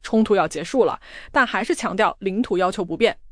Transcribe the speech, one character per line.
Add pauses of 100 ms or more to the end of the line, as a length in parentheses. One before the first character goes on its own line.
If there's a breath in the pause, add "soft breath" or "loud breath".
冲
突
要
结
束
了， (320 loud breath)
但
还
是
强
调
领
土
要
求
不
变， (140)